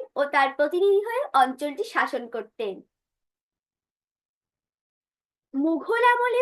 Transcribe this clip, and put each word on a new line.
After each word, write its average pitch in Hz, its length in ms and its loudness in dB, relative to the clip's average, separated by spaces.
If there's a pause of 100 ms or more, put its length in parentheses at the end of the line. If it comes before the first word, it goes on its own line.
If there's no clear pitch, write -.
(160)
ও 269 100 -2
তার 277 280 2
প্রতিনিধি 370 480 2
হয়ে 453 200 -4 (120)
অঞ্চলটি 262 500 2
শাসন 247 460 -4
করতেন। 214 460 -8 (2750)
মুঘল 330 500 0
আমলে 480 380 2